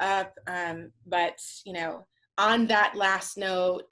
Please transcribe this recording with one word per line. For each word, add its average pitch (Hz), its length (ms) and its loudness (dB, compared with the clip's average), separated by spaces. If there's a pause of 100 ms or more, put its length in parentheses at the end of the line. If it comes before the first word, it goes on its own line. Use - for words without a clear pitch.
up, 190 340 -2 (120)
um, 170 440 -6 (160)
but, 175 320 0 (260)
you 196 80 -12
know, 170 340 -6 (320)
on 226 280 4
that 208 280 4
last 190 440 0
note, 185 540 0